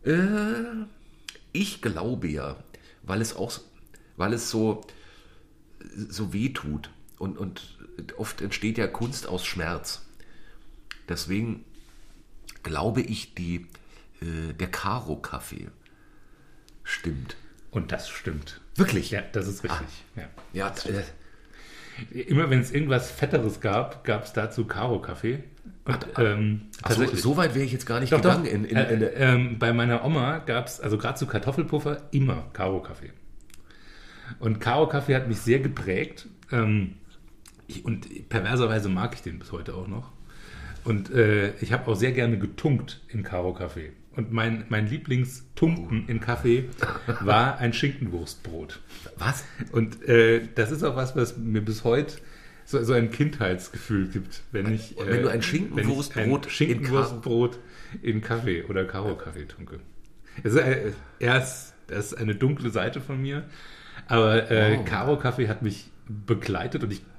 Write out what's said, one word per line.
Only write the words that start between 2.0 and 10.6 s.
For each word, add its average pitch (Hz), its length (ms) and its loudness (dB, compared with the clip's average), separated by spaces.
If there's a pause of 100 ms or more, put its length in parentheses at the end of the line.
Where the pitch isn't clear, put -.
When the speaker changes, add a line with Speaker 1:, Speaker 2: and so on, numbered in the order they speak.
Speaker 1:
ja, 67 280 -4 (460)
weil 98 180 -2
es 113 140 -2
auch, 104 180 -4 (640)
weil 101 160 0
es 117 180 -2
so, 110 320 2 (1300)
so 101 240 -6
weh 117 180 0
tut 73 400 -6 (280)
und, 95 200 -6
und - 400 -10 (380)
oft - 260 -8
entsteht 107 360 -2
ja 104 80 0
Kunst - 420 -6
aus 90 160 -4
Schmerz. - 600 -6 (1040)